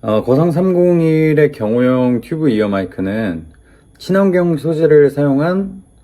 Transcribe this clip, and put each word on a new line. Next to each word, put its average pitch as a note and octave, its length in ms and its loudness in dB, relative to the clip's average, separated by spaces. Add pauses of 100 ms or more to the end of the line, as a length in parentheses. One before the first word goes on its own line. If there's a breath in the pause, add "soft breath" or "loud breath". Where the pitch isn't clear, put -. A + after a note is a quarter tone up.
어, G#2+ 220 -2
거성 D3+ 280 2
삼공일의 D#3+ 1000 2
경호용 B2 680 0
튜브 D#3 280 -4
이어 G#2+ 180 0
마이크는 F#2+ 800 -6 (540 soft breath)
친환경 F3+ 580 0
소재를 D3+ 540 2
사용한 D3 720 -2 (200)